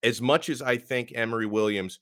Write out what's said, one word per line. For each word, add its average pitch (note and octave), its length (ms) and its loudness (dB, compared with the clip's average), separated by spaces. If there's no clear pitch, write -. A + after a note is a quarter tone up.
as A2 160 2
much C#3 280 2
as C#3 140 -4
I B2+ 140 0
think B2 380 -4
Emory A2+ 320 -2
Williams G#2 540 0